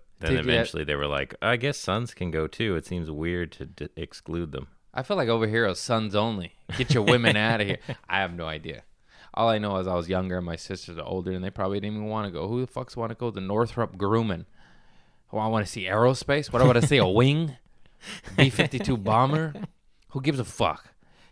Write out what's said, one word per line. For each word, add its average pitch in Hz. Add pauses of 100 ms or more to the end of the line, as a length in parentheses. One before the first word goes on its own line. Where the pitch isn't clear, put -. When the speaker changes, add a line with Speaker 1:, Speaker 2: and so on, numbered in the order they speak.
(200)
Speaker 1:
then 80
Speaker 2:
Did 80
you 80
Speaker 1:
eventually 113
they 73
were 71
like, 71
"I 120
guess 135
sons 113
can 90
go 78
too. 104
It 78
seems 85
weird 82
to -
d-, -
exclude 82
them." 67 (260)
Speaker 2:
I 131
feel 202
like 131
over 113
here 113
it's 92
sons 110
only. 104 (260)
Get 131
your 113
women 117
Speaker 1:
<laughs> -
Speaker 2:
outta 107
here. 95 (300)
I 95
have 87
no 85
idea. 78 (500)
All 113
I 110
know 104
is 92
I 92
was 87
younger 92
and 87
my 85
sisters 87
are 76
older 92
and 92
they 95
probably 101
didn't 104
even 107
wanna 107
go. 85
Who 123
the -
fucks -
wanna 113
go 120
to 98
Northrop 107
Grumman? 101 (840)
Oh, 107
I 107
wanna 110
see -
aerospace? 127
What, 123
I -
wanna 120
see 143
a 101
wing? 135 (420)
Speaker 1:
<laughs> -
Speaker 2:
B 139
fifty-two 147
bomber? 131 (580)
Who 135
gives 139
a 117
fuck? - (380)